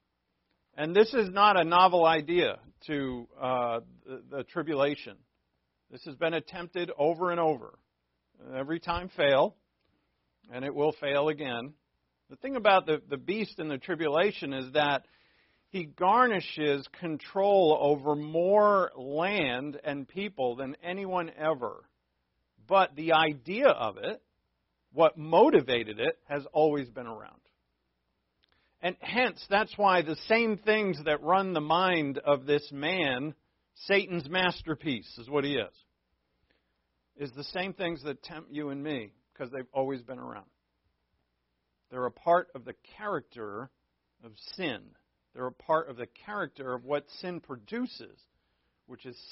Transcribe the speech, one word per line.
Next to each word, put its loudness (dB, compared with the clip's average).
And -2
this 6
is 0
not 6
a 6
novel 6
idea 2
to, -6
uh, -2
the, -14
the -6
tribulation. -2
This -18
has -14
been -2
attempted -6
over 0
and 0
over. -2
Every -6
time -6
fail, 4
and -10
it -6
will 0
fail 0
again. -6
The -20
thing -8
about 4
the, 0
the -6
beast -6
in -8
the -6
tribulation -2
is -8
that 0
he -6
garnishes 2
control 2
over 2
more 4
land -2
and -6
people -4
than -10
anyone -4
ever. -4
But 4
the 0
idea 2
of 0
it, -8
what 4
motivated 4
it, -2
has -6
always 2
been -14
around. -16
And -4
hence, -4
that's 0
why 4
the -4
same 2
things 0
that 0
run 2
the 0
mind 0
of 0
this 0
man, -4
Satan's 0
masterpiece -4
is -18
what 0
he -2
is, -4
is -10
the -12
same -6
things -6
that -10
tempt -18
you -6
and -8
me, -8
'cause -12
they've -10
always -4
been -14
around. -16
They're -4
a -6
part 2
of -16
the -14
character -10
of -20
sin. -6
They're -8
a -8
part -2
of -14
the -10
character -10
of -8
what -4
sin -10
produces, -12
which -20
is -16